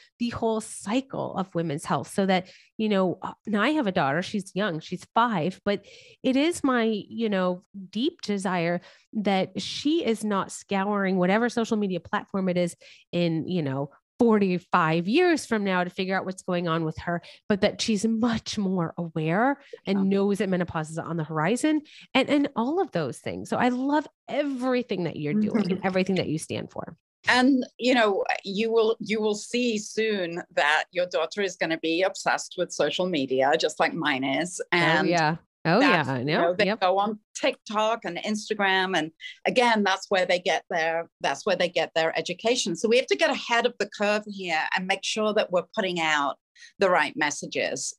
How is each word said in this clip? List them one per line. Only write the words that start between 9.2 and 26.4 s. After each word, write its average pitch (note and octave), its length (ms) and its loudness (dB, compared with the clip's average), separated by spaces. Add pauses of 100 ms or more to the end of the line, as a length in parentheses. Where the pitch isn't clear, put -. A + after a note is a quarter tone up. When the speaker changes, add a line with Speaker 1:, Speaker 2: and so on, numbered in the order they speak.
Speaker 1:
she D#4 440 -2
is A3 200 0
not G3+ 280 -2
scouring G3 640 0
whatever G3 300 4
social A3+ 280 -2
media G3 240 -2
platform G3 480 -4
it F3 80 0
is F3 200 0 (360)
in, E3 360 0
you F3+ 140 0
know, C#3 280 -4 (300)
forty-five F3+ 880 4
years E4 380 4
from G#3+ 180 -2
now F#3 200 2
to F3+ 60 -4
figure F#3+ 260 -2
out F3+ 80 -2
what's F#3 180 -8
going F3 260 -2
on E3 160 0
with D#3 140 -4
her, F3 240 -4 (260)
but G3+ 120 2
that G3 200 2
she's G#3+ 240 0
much A3+ 540 0
more F#3 380 0
aware F3 640 0 (260)
and G3 120 0 (140)
Speaker 2:
Yeah. G3 60 2
Speaker 1:
knows G3+ 200 2
that G#3 100 -2
menopause E3+ 420 -2
is D#3+ 80 -8
on D#3 180 -6
the D#3+ 80 -2
horizon A3+ 580 0 (320)
and, C4 160 4
and C#4+ 260 2
all C#4 240 0
of E4 120 -2
those D3+ 260 -4
things. F#2 320 -8
So G#3+ 60 0
I A#3+ 140 2
love C#4 360 0 (220)
everything B3 760 -2
that D#3 120 -4
you're D3+ 180 -2
doing G#3+ 300 0
Speaker 2:
Mm-hmm. F3+ 120 -2
Speaker 1:
and F#3 80 -6
everything F#3+ 320 0
that A#2 120 0
you D#3 100 -2
stand - 320 -8